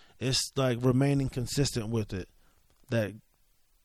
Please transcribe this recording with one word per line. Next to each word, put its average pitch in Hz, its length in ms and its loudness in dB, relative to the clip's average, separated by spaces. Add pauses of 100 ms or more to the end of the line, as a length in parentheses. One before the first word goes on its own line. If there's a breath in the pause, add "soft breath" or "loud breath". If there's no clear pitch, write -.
(200 soft breath)
it's, 127 360 -2
like, 127 260 2
remaining 135 480 4
consistent 123 600 -2
with 113 220 -2
it. 92 160 -6 (640)
That, 107 240 0 (720)